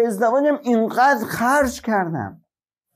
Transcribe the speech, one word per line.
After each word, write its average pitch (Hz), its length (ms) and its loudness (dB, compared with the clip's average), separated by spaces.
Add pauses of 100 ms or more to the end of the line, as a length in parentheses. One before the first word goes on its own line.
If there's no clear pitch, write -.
ازدواجم 240 560 0
اینقدر 233 600 2
خرج 254 580 -2
کردم. 165 580 -4 (560)